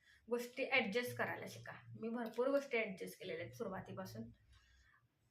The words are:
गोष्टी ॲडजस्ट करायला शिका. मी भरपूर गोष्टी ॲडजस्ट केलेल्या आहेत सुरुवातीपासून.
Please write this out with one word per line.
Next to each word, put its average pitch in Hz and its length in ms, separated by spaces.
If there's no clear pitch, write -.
गोष्टी 240 360
ॲडजस्ट 240 520
करायला 175 320
शिका. - 240
मी 220 100
भरपूर 240 380
गोष्टी 277 300
ॲडजस्ट 185 420
केलेल्या 170 260
आहेत - 100
सुरुवातीपासून. 190 760